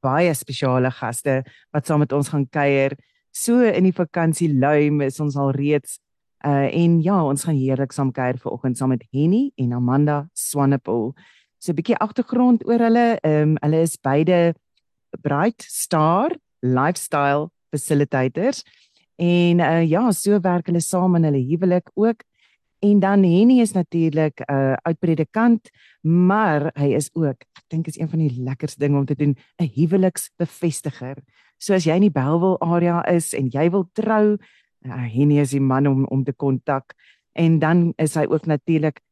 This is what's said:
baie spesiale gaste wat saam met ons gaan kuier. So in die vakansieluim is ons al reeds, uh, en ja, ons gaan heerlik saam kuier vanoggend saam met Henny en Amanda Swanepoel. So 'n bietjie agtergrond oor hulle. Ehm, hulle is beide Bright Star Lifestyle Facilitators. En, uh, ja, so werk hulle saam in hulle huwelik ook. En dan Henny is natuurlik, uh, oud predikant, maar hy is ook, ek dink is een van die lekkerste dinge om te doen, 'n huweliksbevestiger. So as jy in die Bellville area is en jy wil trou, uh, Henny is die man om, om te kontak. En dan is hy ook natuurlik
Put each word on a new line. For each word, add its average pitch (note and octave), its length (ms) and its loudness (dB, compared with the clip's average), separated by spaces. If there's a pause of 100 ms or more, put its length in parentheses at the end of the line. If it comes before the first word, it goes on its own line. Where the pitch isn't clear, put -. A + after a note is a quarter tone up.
baie D#3 320 2
spesiale B2+ 560 -2
gaste C3 460 -4 (340)
wat D3 160 -4
saam D3 140 2
met C#3 100 -4
ons C#3+ 160 -2
gaan C#3+ 160 -2
kuier. C#3 480 0 (400)
So A#3+ 320 2
in F#3 240 4
die E3+ 60 -4
vakansieluim D3+ 1040 0
is C3+ 160 -4
ons D3 160 -4
al C#3 240 -2
reeds, C#3+ 400 -2 (480)
uh, C#3 240 0
en E3+ 320 2
ja, F#3+ 240 2
ons C#3+ 220 -2
gaan D3+ 100 0
heerlik C3 380 -2
saam C3+ 180 -2
kuier B2+ 240 -4
vanoggend B2 400 -6
saam C3 160 0
met A#2 160 -6
Henny F3+ 380 0 (100)
en A#2+ 220 -2
Amanda C#3+ 500 0
Swanepoel. C3+ 800 -2 (480)
So - 140 -6
'n - 20 -2
bietjie E3 240 -2
agtergrond A#3+ 720 0
oor A#3 80 2
hulle. A#3 480 2
Ehm, D3+ 320 2
hulle D#3+ 240 0
is E3 160 -4
beide E3 560 2 (680)
Bright D3+ 440 -2
Star E3+ 640 0 (320)
Lifestyle C#3+ 880 -2 (200)
Facilitators. C#3+ 960 -2 (520)
En, F3 420 2
uh, E3 300 2
ja, G#3+ 240 2
so G3+ 280 0
werk F3+ 300 -2
hulle E3+ 100 0
saam F3+ 380 0
in D#3+ 80 2
hulle C#3 240 0
huwelik F3+ 440 0
ook. A3 280 0 (600)
En G#3 160 4
dan G3 240 2
Henny G#3+ 400 4
is G#3+ 100 0
natuurlik, D#3+ 800 -2
uh, C3+ 320 0
oud E3 160 -4
predikant, G#3+ 720 0 (300)
maar F3 720 2
hy C#3+ 240 0
is D3 160 -6
ook, D3+ 300 -4 (100)
ek - 160 -20
dink E3 160 -4
is D#3 120 -12
een D#3+ 120 -6
van D#3+ 140 -2
die B2+ 180 -4
lekkerste C3+ 400 -8
dinge C#3+ 160 2
om C#3 80 -2
te C#3+ 80 -2
doen, C#3+ 220 0 (240)
'n D#3 140 -2
huweliksbevestiger. D#3+ 1500 -4 (360)
So - 160 -2
as F#3 100 0
jy D#3+ 100 2
in G3 140 4
die - 20 4
Bellville D#3+ 480 0
area E3+ 480 0
is E3+ 280 -2
en C3+ 160 -2
jy D3+ 200 0
wil F#3 220 -2
trou, G#3+ 420 0
uh, - 800 -12
Henny C#3+ 240 4
is C#3 120 0
die C#3 100 -2
man C3+ 260 2
om, C3+ 180 2
om C3+ 200 -2
te C3+ 80 -6
kontak. C3+ 600 -4 (440)
En E3 200 4
dan E3+ 380 2
is D#3 180 -2
hy D3+ 140 0
ook - 180 -2
natuurlik D#3 540 -2 (120)